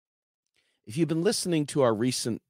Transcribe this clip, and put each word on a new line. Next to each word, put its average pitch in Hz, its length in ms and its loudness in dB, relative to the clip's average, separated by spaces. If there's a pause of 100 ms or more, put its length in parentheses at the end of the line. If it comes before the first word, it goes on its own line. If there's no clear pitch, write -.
(840)
If 110 120 -12
you've 160 100 2
been 165 160 0
listening 165 440 0
to 143 160 0
our 117 100 6
recent 117 560 -2